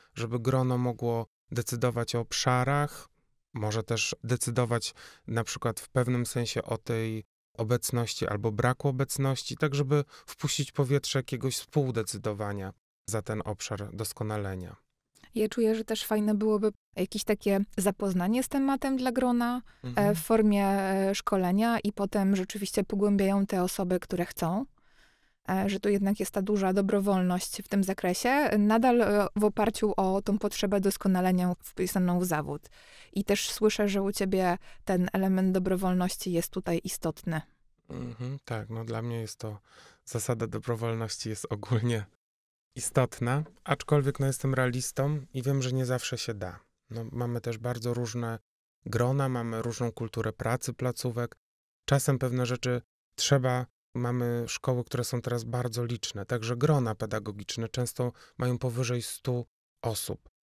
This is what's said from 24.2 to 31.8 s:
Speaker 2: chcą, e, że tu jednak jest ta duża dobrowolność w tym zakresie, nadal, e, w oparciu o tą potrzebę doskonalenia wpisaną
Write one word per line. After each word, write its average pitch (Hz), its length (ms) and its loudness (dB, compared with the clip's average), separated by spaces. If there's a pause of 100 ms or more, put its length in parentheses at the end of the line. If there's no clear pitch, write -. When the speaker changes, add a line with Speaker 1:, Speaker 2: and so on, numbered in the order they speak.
Speaker 2:
chcą, 185 400 -2 (840)
e, 190 200 2
że 190 100 -2
tu 202 100 0
jednak 202 300 2
jest 190 120 -4
ta 202 100 -2
duża 190 320 2
dobrowolność 196 880 2
w - 60 -18
tym 196 160 2
zakresie, 190 720 2
nadal, 226 440 6
e, 208 340 4
w 208 80 2
oparciu 208 540 2
o 190 240 2
tą 208 180 2
potrzebę 202 420 0
doskonalenia 185 720 2 (100)
wpisaną 180 560 0